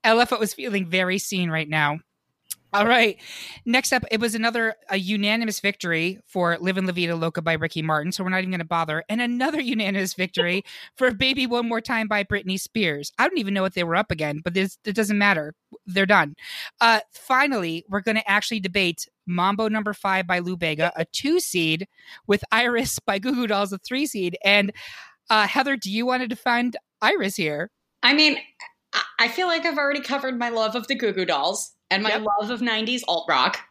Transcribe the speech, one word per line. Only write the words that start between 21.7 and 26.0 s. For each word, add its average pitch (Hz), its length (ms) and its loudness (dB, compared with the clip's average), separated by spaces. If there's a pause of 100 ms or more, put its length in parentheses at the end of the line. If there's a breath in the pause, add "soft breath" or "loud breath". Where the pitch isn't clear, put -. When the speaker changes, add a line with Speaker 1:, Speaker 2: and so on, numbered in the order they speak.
Speaker 1:
with 202 160 2 (100)
Iris 240 460 0
by 196 200 -2
Goo 254 160 -2
Goo 240 120 -2
Dolls, 202 260 0
a 190 60 -10
three 269 260 -4
seed. 180 400 -4
And, 202 260 4 (580 loud breath)
uh, 214 160 4
Heather, 269 300 0
do 196 160 -6
you 226 140 0